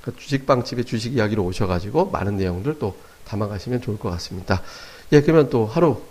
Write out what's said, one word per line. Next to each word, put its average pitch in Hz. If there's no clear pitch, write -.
그 120
주식빵집의 123
주식 117
이야기로 107
오셔가지고 98
많은 101
내용들 95
또 101
담아가시면 107
좋을 104
것 101
같습니다. 90
예, 147
그러면 156
또 113
하루 139